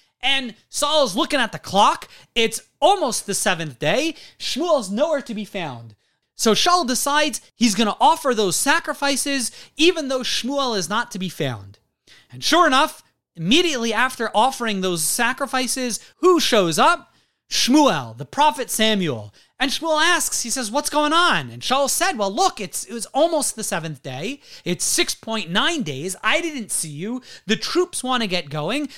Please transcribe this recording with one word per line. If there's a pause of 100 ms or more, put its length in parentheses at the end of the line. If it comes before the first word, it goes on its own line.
(220)
And (140)
Saul's
looking
at
the
clock. (260)
It's (220)
almost
the
seventh
day. (240)
Shmuel's
nowhere
to
be
found. (400)
So
Shaul
decides (120)
he's
gonna
offer
those
sacrifices, (260)
even
though
Shmuel
is
not
to
be
found. (540)
And
sure
enough, (320)
immediately
after
offering
those
sacrifices, (180)
who
shows
up? (340)
Shmuel,
the
prophet
Samuel. (280)
And
Shmuel
asks,
he
says,
"What's
going
on?"
And
Shaul
said,
"Well,
look,
it's,
it
was
almost
the
seventh
day. (240)
It's
six
point
nine
days.
I
didn't
see
you. (240)
The
troops
want
to
get
going,